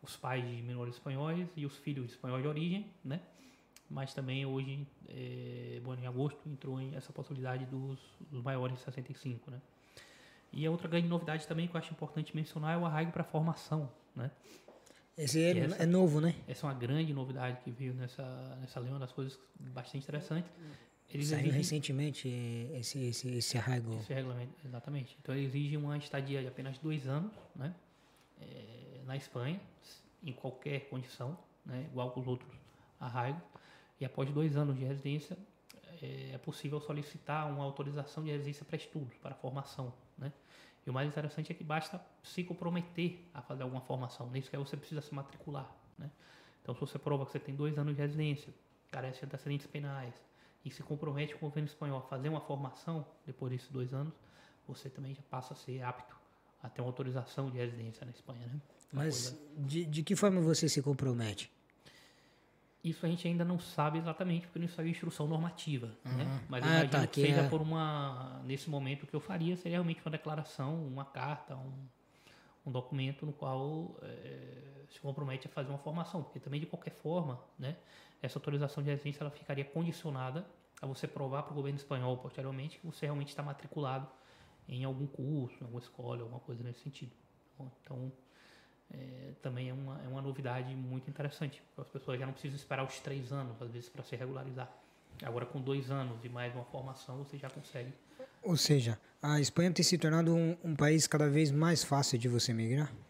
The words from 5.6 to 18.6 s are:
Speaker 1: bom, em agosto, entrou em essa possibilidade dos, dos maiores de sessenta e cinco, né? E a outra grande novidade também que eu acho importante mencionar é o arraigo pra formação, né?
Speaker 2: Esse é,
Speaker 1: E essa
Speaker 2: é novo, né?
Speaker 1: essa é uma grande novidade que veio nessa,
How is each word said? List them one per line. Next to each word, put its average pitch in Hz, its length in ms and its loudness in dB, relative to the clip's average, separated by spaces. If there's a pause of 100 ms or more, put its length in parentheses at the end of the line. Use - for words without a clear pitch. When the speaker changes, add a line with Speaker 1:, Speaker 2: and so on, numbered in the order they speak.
Speaker 1:
bom, 127 100 -4
em 123 140 -4
agosto, 131 320 0 (100)
entrou 135 320 -6
em 135 140 -6
essa - 180 -10
possibilidade 131 520 -4
dos, 135 340 -4 (320)
dos 127 100 -6
maiores 127 360 0
de - 40 -12
sessenta - 300 -8
e 131 40 -8
cinco, 127 360 -6
né? 127 100 -10 (880)
E 147 140 0
a 160 60 4
outra 170 160 0
grande 170 200 4
novidade 160 400 2
também 165 200 2
que 170 80 -4
eu 165 40 4
acho - 120 -6
importante 156 440 -4
mencionar 156 400 0
é - 20 2
o 175 80 2
arraigo 165 260 2
pra 165 120 0
formação, 156 680 2 (240)
né? 131 160 -2 (840)
Speaker 2:
Esse 151 260 4
é, 175 100 10
Speaker 1:
E 175 60 6
essa 165 240 4
Speaker 2:
é - 20 8
novo, 170 340 10
né? 165 160 6 (120)
Speaker 1:
essa - 180 -4
é 143 40 2
uma 135 60 -2
grande 143 380 2
novidade 127 500 -2
que - 60 -6
veio 127 240 -4
nessa, 127 300 -6 (380)